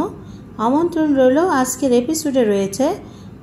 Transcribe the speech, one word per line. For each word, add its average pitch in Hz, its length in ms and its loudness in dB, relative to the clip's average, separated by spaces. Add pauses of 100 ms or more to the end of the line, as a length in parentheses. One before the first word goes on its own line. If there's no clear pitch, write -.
(580)
আমন্ত্রণ 311 580 0
রইল। 262 240 4 (140)
আজকের 262 400 0
এপিসোডে 262 500 0
রয়েছে 202 420 0 (580)